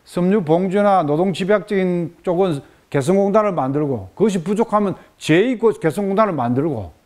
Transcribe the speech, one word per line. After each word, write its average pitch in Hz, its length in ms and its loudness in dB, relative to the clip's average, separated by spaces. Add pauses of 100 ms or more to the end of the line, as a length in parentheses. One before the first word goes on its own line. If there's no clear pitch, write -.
섬유, 185 400 0
봉제나 185 580 2
노동 160 320 0
집약적인 185 880 -2
쪽은 175 500 -2 (180)
개성공단을 196 600 2
만들고 139 640 -4
그것이 190 300 0
부족하면 208 500 0 (240)
제이 208 400 2
개성공단을 202 760 0
만들고, 123 600 -2 (140)